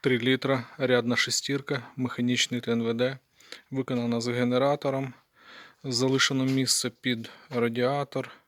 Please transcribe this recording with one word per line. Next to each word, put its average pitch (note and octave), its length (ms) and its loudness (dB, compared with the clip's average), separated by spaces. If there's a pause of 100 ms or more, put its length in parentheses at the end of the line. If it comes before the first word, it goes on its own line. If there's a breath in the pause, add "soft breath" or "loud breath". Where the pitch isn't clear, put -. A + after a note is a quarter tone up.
три B2+ 180 2
літра, C3 440 2 (140)
рядна B2 380 2
шестірка, C3+ 680 -2 (120)
механічний B2 640 0
Т A#2 100 -2
Н A#2 120 2
В A#2 100 0
Д. B2+ 240 0 (540 loud breath)
Виконана A#2+ 500 0
з A#2 60 -4
генератором. C3 880 0 (720 loud breath)
Залишено C3 640 2
місце C3 440 0
під A#2 400 -4 (200 loud breath)
радіатор. B2 840 0 (160)